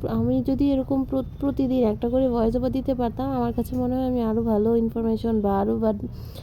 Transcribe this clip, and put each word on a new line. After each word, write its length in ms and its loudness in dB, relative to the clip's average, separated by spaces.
আমি 380 0
যদি 240 2
এরকম 340 0
প্র-, 260 -2
প্রতিদিন 440 2
একটা 240 0
করে 200 2
ভয়েস 280 2
ওভার 140 0
দিতে 240 -2
পারতাম, 360 -2
আমার 220 0
কাছে 240 -4
মনে 180 0
হয় 120 0
আমি 160 0
আরও 200 0
ভালো 340 2
ইনফরমেশন 640 0
বা 200 2
আরও 180 0
ভা-, 300 0